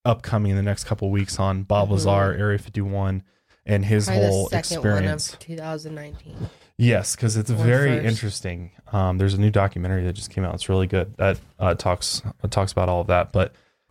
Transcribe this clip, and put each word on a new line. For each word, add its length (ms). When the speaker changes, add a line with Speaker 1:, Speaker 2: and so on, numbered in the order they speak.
Speaker 1:
upcoming 480
in 40
the 60
next 220
couple 260
weeks 300
on 240
Bob 220
Speaker 2:
Mm-hmm. 80
Speaker 1:
Lazar, 440
Area 200
fifty-one, 680
and 180
his 220
Speaker 2:
Probably 160
the 80
Speaker 1:
whole 180
Speaker 2:
second 100
Speaker 1:
experience. 540
Speaker 2:
one 40
of 60
two 160
thousand 400
nineteen. 400
Speaker 1:
Yes, 380
'cause 220
it's 120
Speaker 2:
Or 40
Speaker 1:
very 420
Speaker 2:
first. 100
Speaker 1:
interesting. 640
Um, 260
there's 160
a 60
new 100
documentary 540
that 80
just 180
came 140
out. 100
It's 140
really 180
good. 300
That, 240
uh, 160
talks, 460
it 60
talks 200
about 200
all 100
of 60
that. 260
But 220